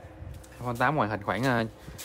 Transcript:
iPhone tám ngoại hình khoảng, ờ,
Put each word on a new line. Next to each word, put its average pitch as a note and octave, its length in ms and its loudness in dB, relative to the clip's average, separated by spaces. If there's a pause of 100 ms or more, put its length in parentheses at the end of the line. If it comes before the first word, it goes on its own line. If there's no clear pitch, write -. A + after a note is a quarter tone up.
(580)
iPhone B2 200 -4
tám C3+ 180 4
ngoại A2 120 4
hình G2+ 140 -2
khoảng, G#2 220 0
ờ, A#2 200 4 (400)